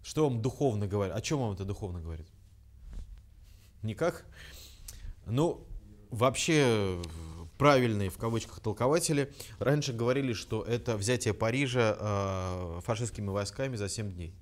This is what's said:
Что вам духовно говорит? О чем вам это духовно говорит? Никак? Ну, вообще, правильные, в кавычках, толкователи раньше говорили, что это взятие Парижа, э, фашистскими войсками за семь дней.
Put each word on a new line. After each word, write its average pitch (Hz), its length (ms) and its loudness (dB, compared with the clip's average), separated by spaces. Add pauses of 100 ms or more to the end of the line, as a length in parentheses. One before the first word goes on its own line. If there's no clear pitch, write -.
Что 156 240 2
вам 117 140 0
духовно 120 460 0
говорит? 95 280 0
О 107 60 -2
чем 147 200 0
вам 110 120 0
это 95 100 -6
духовно 95 380 -6
говорит? 80 260 -10 (1600)
Никак? 160 420 -2 (1000)
Ну, 139 380 0 (460)
вообще, 117 880 4 (560)
правильные, 120 520 6
в - 80 -8
кавычках, 113 420 -2
толкователи 139 760 2 (260)
раньше 139 340 2
говорили, 123 400 2
что 107 300 -4
это 113 340 0
взятие 120 360 2
Парижа, 120 680 2
э, 92 840 -2
фашистскими 107 460 -2
войсками 101 460 -2
за 101 140 -2
семь 104 220 -4
дней. 87 300 -10